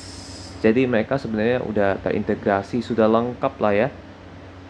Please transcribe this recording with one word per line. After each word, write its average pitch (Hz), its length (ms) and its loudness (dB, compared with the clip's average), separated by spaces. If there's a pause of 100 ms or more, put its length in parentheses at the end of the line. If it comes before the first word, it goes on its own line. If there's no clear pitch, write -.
(600)
Jadi 110 240 4
mereka 123 320 2
sebenarnya 113 480 0
udah 101 400 2
terintegrasi, 104 800 0
sudah 113 240 4
lengkap 120 560 0
lah 104 240 2
ya. - 0 - (840)